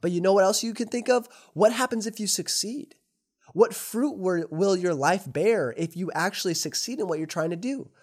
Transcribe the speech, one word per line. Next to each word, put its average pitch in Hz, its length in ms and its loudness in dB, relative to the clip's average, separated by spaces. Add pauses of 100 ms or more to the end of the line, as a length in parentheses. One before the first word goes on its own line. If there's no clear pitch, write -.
But 175 100 0
you 175 100 0
know 190 120 6
what 196 120 6
else 196 200 2
you 226 100 -6
can 220 140 -4
think 240 200 -2
of? 247 200 2 (260)
What 208 180 6
happens 233 360 -2
if 220 100 -8
you 214 80 -4
succeed? - 720 -4 (560)
What 214 220 2
fruit 254 420 -4
were, 180 340 0
will 190 260 2
your 180 180 0
life 151 360 0
bear 160 460 2
if 165 200 -4
you 175 160 -4
actually 180 420 -2
succeed 208 460 -4
in 208 60 -2
what 165 120 -2
you're 156 80 -4
trying 160 240 -4
to 170 60 -4
do? 247 340 -6 (120)